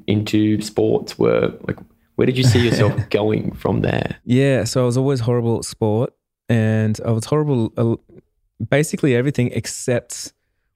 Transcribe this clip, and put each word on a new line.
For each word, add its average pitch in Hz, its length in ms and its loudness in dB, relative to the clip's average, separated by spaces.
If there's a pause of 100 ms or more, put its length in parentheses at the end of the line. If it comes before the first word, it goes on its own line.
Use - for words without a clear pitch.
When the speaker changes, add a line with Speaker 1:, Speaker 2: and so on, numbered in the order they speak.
Speaker 1:
into 107 560 2
sports? - 560 -2
Were, 58 400 2 (100)
like, - 100 -4 (380)
where 117 100 2
did 127 120 0
you 127 60 0
see 123 200 4
yourself 107 300 2 (120)
Speaker 2:
<laughs> - 40 -20
Speaker 1:
going 110 440 0
from - 280 -2
there? - 440 -2
Speaker 2:
Yeah, 127 400 2
so 127 180 0
I - 20 2
was 120 120 0
always 131 240 0
horrible 117 360 0
at - 80 -6
sport, 110 480 -2 (360)
and 110 560 2
I 117 60 0
was 110 140 -2
horrible 147 520 0
at - 920 -6
basically 147 460 2
everything 123 380 0
except - 800 -6 (420)